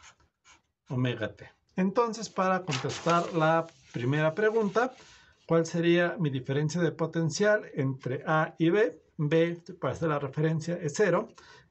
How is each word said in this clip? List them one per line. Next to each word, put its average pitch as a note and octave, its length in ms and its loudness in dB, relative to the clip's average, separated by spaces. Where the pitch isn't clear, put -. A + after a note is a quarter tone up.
omega B2 480 -2
t. - 160 -20
Entonces, G#3+ 540 0
para F#3 340 -2
contestar D#3+ 680 -2
la D#3+ 340 2
primera D3+ 420 0
pregunta, A3 600 0
¿cuál E3 180 2
sería E3+ 520 2
mi D#3 120 0
diferencia C#3+ 500 -2
de D#3 140 2
potencial E3+ 800 0
entre C3+ 520 -4
A D#3+ 320 0
y E3 120 2
B? G#3 340 2
B, E3 440 0
para C3 120 -2
hacer E3 160 -4
la D3 100 -2
referencia, D#3 560 -2
es D#3 200 -4
cero. G3+ 320 2